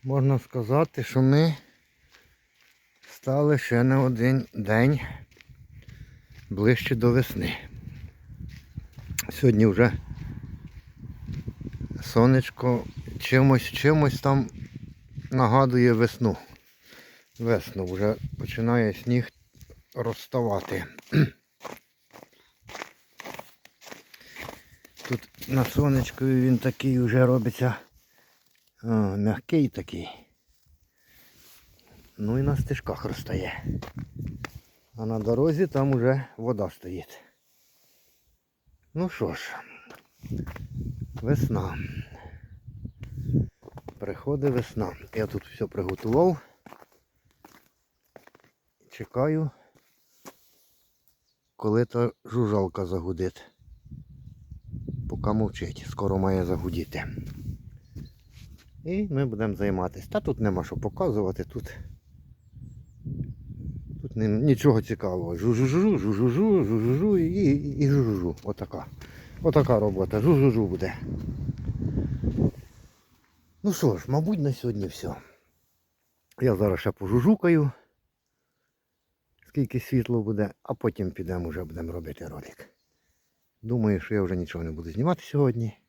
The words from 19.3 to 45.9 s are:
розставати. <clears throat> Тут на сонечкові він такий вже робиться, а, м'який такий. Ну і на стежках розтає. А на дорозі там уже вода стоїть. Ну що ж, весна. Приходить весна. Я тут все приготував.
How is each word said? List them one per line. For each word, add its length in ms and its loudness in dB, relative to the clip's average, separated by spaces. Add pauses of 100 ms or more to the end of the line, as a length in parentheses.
розставати. 920 -4 (280)
<clears throat> 140 4 (3750)
Тут 200 -4 (200)
на 160 4
сонечкові 760 2
він 180 4
такий 420 0
вже 260 6
робиться, 480 2 (1080)
а, 40 -8 (300)
м'який 520 0
такий. 400 -10 (2000)
Ну 200 0
і 40 0
на 140 2
стежках 480 -4
розтає. 600 -6 (1300)
А 100 -8
на 120 -2
дорозі 480 2
там 260 2
уже 320 2 (120)
вода 340 -4
стоїть. 500 -14 (1700)
Ну 140 -2
що 260 -4
ж, 220 -12 (1700)
весна. 560 -2 (2250)
Приходить 540 -2
весна. 400 -2 (220)
Я 120 -2
тут 200 -8
все 200 -6
приготував. 720 0 (2500)